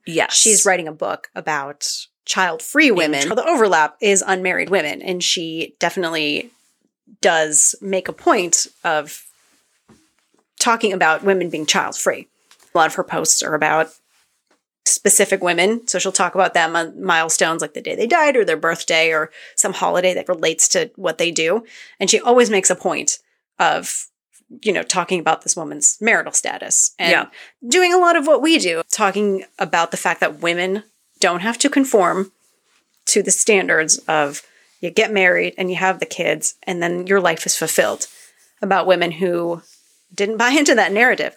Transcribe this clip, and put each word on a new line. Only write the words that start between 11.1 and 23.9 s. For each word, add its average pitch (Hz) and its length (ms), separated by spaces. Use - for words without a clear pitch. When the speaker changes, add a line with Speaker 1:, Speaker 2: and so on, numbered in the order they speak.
Speaker 2:
women 185 260
being 156 160
child-free. - 640
A 180 40
lot 156 100
of 151 80
her 180 80
posts - 380
are 156 140
about 156 380
specific - 580
women. 180 440
So 185 120
she'll 190 120
talk 185 240
about 180 180
them 165 220
on 165 280
milestones 165 580
like 151 120
the - 80
day - 140
they 220 120
died 302 280
or 220 80
their 165 140
birthday 165 560
or 156 180
some 196 180
holiday 180 420
that 185 120
relates 165 420
to 165 260
what 180 220
they 170 140
do. 170 320
And 190 100
she 226 100
always 240 300
makes 190 200
a 180 60
point - 440
of, 170 480